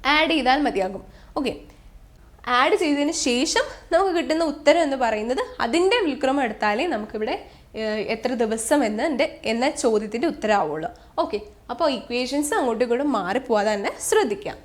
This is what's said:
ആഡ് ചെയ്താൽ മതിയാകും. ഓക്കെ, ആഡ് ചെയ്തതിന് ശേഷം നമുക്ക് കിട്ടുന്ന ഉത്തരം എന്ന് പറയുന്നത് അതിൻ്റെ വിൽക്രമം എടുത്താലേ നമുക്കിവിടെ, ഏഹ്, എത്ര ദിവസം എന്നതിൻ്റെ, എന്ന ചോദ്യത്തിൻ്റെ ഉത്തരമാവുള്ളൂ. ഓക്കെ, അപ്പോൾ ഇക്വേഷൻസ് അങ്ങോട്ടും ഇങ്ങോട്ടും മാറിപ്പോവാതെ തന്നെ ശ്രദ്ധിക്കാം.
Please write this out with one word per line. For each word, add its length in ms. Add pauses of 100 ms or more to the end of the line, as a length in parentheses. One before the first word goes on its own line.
(160)
ആഡ് 180
ചെയ്താൽ 320
മതിയാകും. 360 (360)
ഓക്കെ, 140 (1080)
ആഡ് 220
ചെയ്തതിന് 320 (120)
ശേഷം 380 (280)
നമുക്ക് 260
കിട്ടുന്ന 340
ഉത്തരം 340
എന്ന് 180
പറയുന്നത് 380 (240)
അതിൻ്റെ 400
വിൽക്രമം 400
എടുത്താലേ 480
നമുക്കിവിടെ, 400 (460)
ഏഹ്, 220 (120)
എത്ര 160 (140)
ദിവസം 340 (100)
എന്നതിൻ്റെ, 400 (240)
എന്ന 160 (140)
ചോദ്യത്തിൻ്റെ 520
ഉത്തരമാവുള്ളൂ. 560 (340)
ഓക്കെ, 160 (320)
അപ്പോൾ 160 (100)
ഇക്വേഷൻസ് 600
അങ്ങോട്ടും 260
ഇങ്ങോട്ടും 320
മാറിപ്പോവാതെ 560
തന്നെ 180 (160)
ശ്രദ്ധിക്കാം. 560